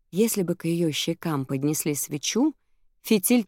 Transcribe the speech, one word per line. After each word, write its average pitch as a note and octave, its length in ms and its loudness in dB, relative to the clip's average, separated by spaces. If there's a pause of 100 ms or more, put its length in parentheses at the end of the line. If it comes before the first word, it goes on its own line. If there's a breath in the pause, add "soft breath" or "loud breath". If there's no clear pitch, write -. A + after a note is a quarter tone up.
(120)
Если G#3 300 2
бы F3 120 0
к - 100 -20
ее E3+ 280 0
щекам D3 540 -4
поднесли D3 480 -2
свечу, A3 600 -2 (480)
фитиль A3+ 460 2